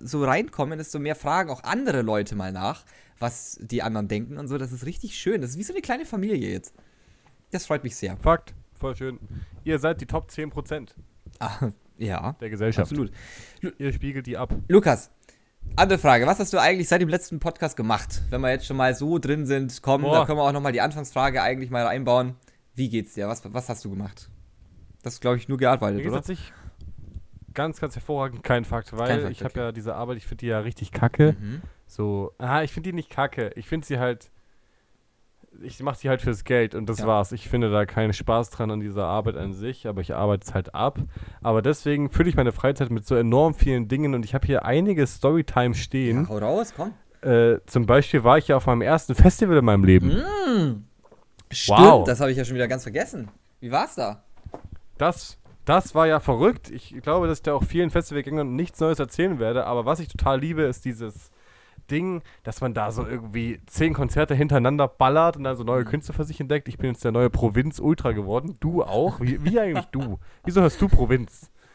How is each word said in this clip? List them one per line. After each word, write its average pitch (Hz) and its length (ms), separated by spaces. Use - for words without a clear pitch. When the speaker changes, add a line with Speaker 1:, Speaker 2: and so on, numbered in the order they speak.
Speaker 1:
so 143 240
reinkommen, 156 540
desto 156 200
mehr 147 160
fragen 156 360
auch 123 120
andere 202 380
Leute 107 340
mal 95 160
nach, 95 340
was - 420
die 117 220
anderen 110 260
denken 117 300
und 143 100
so. 135 80
Das 131 160
ist 123 140
richtig - 320
schön. 196 240
Das 123 80
ist 139 80
wie 214 60
so 359 100
eine 381 80
kleine 269 240
Familie 190 440
jetzt. 92 220
Das 180 160
freut 151 180
mich 117 100
sehr. 95 220
Speaker 2:
Fakt. - 380
Voll 135 240
schön. 131 220
Ihr 156 140
seid 156 220
die 127 60
Top 160 240
zehn 156 180
Prozent 143 460
Speaker 1:
Ah, 113 280
ja. 107 440
Speaker 2:
der 113 100
Gesellschaft. 107 420
Speaker 1:
Absolut. 143 180
Lu- 185 160
Speaker 2:
Ihr 139 160
spiegelt 135 320
die 123 100
ab. 123 160
Speaker 1:
Lukas, 180 420
andere 185 220
Frage. 127 280
Was 180 120
hast - 140
du 185 80
eigentlich 175 280
seit 175 120
dem 175 80
letzten 156 320
Podcast 160 380
gemacht? 110 500
Wenn 127 140
wir 127 80
jetzt 135 160
schon 135 100
mal 127 180
so 156 240
drin 143 280
sind, 135 340
komm, 139 220
Speaker 2:
Boah. 147 160
Speaker 1:
da 147 80
können 151 120
wir 147 40
auch 143 100
nochmal 143 200
die 120 100
Anfangsfrage 135 600
eigentlich 127 280
mal 120 160
reinbauen. 123 480
Wie 127 140
geht's 110 260
dir? 101 140
Was, 117 140
was 123 160
hast 117 160
du 104 60
gemacht? 98 400
Das 120 120
ist, - 60
glaub 123 160
ich, 120 120
nur 139 100
gearbeitet, 120 400
Speaker 2:
Mir - 60
geht's - 80
Speaker 1:
oder? - 100
Speaker 2:
tatsächlich - 300
ganz, 156 280
ganz 147 140
hervorragend, 135 480
kein 120 220
Fakt, 113 320
weil 117 120
Speaker 1:
Kein 117 120
Fakt, - 120
Speaker 2:
ich - 120
hab 131 80
Speaker 1:
okay. - 80
Speaker 2:
ja 117 120
diese 110 220
Arbeit, 120 220
ich 107 100
find 117 140
die 120 60
ja 110 140
richtig 107 300
kacke. 151 480
Speaker 1:
Mhm. 104 220
Speaker 2:
So, 101 520
ah, 131 240
ich 147 100
find 160 140
die 185 80
nicht 170 160
kacke. 135 460
Ich 107 120
find 160 160
sie 135 140
halt, 123 320
ich 123 200
mach 139 140
sie - 120
halt 131 140
fürs 113 220
Geld 120 300
und 107 140
das 110 120
Speaker 1:
Ja. 107 60
Speaker 2:
war's. 104 260
Ich 120 160
finde 120 220
da 104 140
keinen 107 300
Spaß 113 360
dran 110 200
an 107 100
dieser 101 240
Arbeit 107 320
an 98 160
sich, 107 340
aber 101 140
ich 87 140
arbeite 101 320
es - 80
halt 95 200
ab. 123 240
Aber 113 180
deswegen 143 500
fülle 170 200
ich - 60
meine 123 160
Freizeit 135 380
mit 113 160
so 135 80
enorm 123 400
vielen 123 340
Dingen 139 260
und 120 100
ich 107 100
hab 135 120
hier 139 180
einige 156 420
Storytime 135 680
stehen. 127 480
Speaker 1:
Ja, 165 80
hau 107 80
raus, 143 360
komm. 190 200
Speaker 2:
Äh, 117 460
zum 120 200
Beispiel 131 380
war 127 140
ich 151 100
ja 143 80
auf 139 100
meinem 120 160
ersten 147 320
Festival 185 440
in 127 60
meinem 101 200
Leben. 92 240
Speaker 1:
Mm. 240 760
Stimmt, - 280
Speaker 2:
Wow. 131 280
Speaker 1:
das 123 140
hab 139 100
ich 131 60
ja 131 80
schon 123 100
wieder 123 120
ganz 127 160
vergessen. 127 460
Wie 120 100
war's 185 240
da? 113 300
Speaker 2:
Das, - 400
das 180 280
war 160 140
ja 156 100
verrückt. 135 520
Ich - 320
glaube, 165 260
dass 156 100
ich - 40
da 151 100
auch 139 100
vielen 165 280
Festivalgängern 147 640
nichts 170 240
Neues 160 180
erzählen 160 400
werde, 117 280
aber 120 180
was 160 160
ich 160 80
total 135 320
liebe, 160 220
ist 127 240
dieses 113 440
Ding, 175 320
dass - 180
man 123 140
da 110 160
so 117 160
irgendwie 113 600
zehn 160 260
Konzerte 143 420
hintereinander 139 540
ballert 156 480
und 143 80
dann 131 120
so 120 60
neue 123 200
Speaker 1:
Mhm. 110 60
Speaker 2:
Künstler 147 260
für 156 100
sich 151 160
entdeckt. 143 280
Ich 123 100
bin 131 120
jetzt - 140
der 117 80
neue 123 180
Provinz-Ultra 127 800
geworden. 110 480
Du 165 220
auch? 113 380
Wie, 131 240
wie 214 160
eigentlich 175 260
du? 127 320
Wieso 185 180
hörst 160 180
du 196 80
Provinz? 123 600